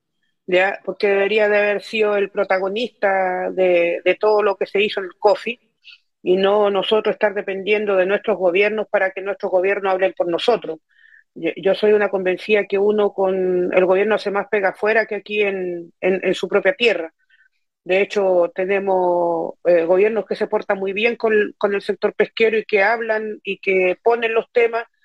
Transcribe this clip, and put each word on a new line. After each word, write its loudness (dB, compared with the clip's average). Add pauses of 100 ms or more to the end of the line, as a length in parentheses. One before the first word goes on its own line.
(460)
¿ya? 0
Porque -4
debería 2
de 2
haber 0
sido -2
el -2
protagonista -2
de, 2
de 2
todo 2
lo 0
que -4
se -2
hizo -2
en -8
el -16
cofi 0 (640)
y 2
no 2
nosotros 0
estar 0
dependiendo -2
de 2
nuestros -2
gobiernos 0
para 0
que -10
nuestros -6
gobiernos 0
hablen 0
por -2
nosotros. -2 (560)
Yo, -4
yo 0
soy 2
una 2
convencida -2
que -2
uno 2
con 0
el 4
gobierno 2
hace -4
más -4
pega 0
afuera 0
que -8
aquí -4
en, -4
en, 0
en 0
su -6
propia 0
tierra. 0 (720)
De 2
hecho, 0
tenemos, -2 (100)
eh, 4
gobiernos 2
que -6
se -2
portan -2
muy -4
bien -2
con, 0
con 0
el -4
sector -4
pesquero 0
y -2
que 0
hablan -2
y -8
que 0
ponen 2
los -2
temas, 0 (200)